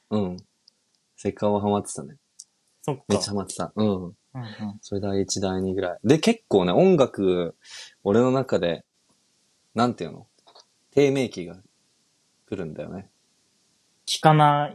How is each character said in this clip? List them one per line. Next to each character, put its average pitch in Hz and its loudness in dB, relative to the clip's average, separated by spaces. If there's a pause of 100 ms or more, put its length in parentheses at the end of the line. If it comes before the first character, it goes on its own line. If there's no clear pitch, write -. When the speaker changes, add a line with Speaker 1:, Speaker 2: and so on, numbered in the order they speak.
(100)
Speaker 1:
う 107 -2
ん。 90 -4 (800)
セ 101 -4
カ - -2
オ 104 2
ワ 101 0
ハ 104 -2
マ 101 2
っ 101 -6
て - -12
た - -12
ね。 - -18 (680)
Speaker 2:
そ 151 -6
っ 131 -6
か。 - -20
Speaker 1:
め 101 2
っ - 2
ち 101 -4
ゃ - -8
ハ 101 -6
マ 98 -4
っ - -14
て - -14
た。 85 -8
う 104 -2
ん。 107 2
Speaker 2:
う 92 -2
ん 98 -18 (200)
う 131 -12
ん。 107 -12
Speaker 1:
そ - -12
れ 98 -4
第 98 -2
一、 98 -4
第 95 -2
二 95 -2
ぐ 95 -4
ら 87 -4
い。 - -20
で、 139 6
結 226 0
構 90 4
ね、 87 2
音 175 6
楽、 92 0 (480)
俺 101 4
の 127 4
中 131 0
で、 85 -2 (920)
な 120 2
ん 120 0
て 92 -8
い - -8
う 78 -12
の？ 85 -20 (640)
低 143 4
迷 135 0
期 90 -10
が 87 -16 (920)
来 - -8
る 92 -8
ん 78 -10
だ 76 -12
よ 82 -12
ね。 95 -16 (960)
Speaker 2:
聞 - -6
か 156 6
な 147 4